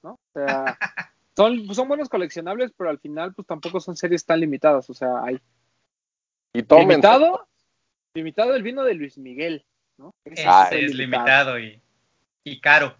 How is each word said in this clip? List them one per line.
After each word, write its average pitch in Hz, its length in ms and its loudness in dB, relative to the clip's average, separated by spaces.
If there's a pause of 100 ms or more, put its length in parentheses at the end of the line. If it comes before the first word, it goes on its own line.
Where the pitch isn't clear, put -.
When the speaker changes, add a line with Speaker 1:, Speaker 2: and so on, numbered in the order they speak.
Speaker 1:
¿no? 170 100 -18
O - 60 -20 (140)
sea, 135 460 -4
Speaker 2:
<laughs> - 340 -12 (220)
Speaker 1:
son, 214 380 0
son 247 140 -4
buenos 285 220 -6
coleccionables, 190 680 -6
pero 175 140 -4
al 143 80 -8
final, 160 340 -10
pues, 196 140 -18
tampoco 170 320 -8
son 175 180 -12
series 170 260 -2
tan 165 160 0
limitadas, 147 500 0
o 131 40 -16
sea, 123 300 -4
hay 131 160 -6 (1120)
Speaker 3:
Y 117 100 -4
tomen. 170 260 8
Speaker 1:
limitado, 254 580 4 (680)
limitado 160 420 -4
el 247 80 -2
vino 254 200 -8
de 247 100 0
Luis 147 240 -10
Miguel, 139 480 -12 (320)
¿no? 143 160 -20 (120)
Ese 165 160 -14
Speaker 2:
Ese 151 60 -2
Speaker 3:
Ah, 92 220 8
Speaker 1:
fue 127 160 -2
Speaker 2:
es 139 80 -6
limitado 127 680 0
y, 110 220 -16 (600)
y 139 180 -16
caro. 147 380 2